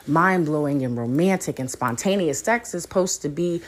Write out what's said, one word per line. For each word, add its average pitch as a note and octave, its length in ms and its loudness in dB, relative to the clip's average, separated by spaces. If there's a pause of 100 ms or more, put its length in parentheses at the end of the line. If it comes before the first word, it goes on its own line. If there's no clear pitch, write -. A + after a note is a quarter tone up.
mind-blowing D3+ 760 2
and A#2+ 140 -2
romantic D3 600 0
and B2+ 120 -6
spontaneous. D3+ 720 0
Sex A#3 320 -2
is F3 120 -6
supposed F#3 360 0
to D3 80 -4
be, E3+ 400 -2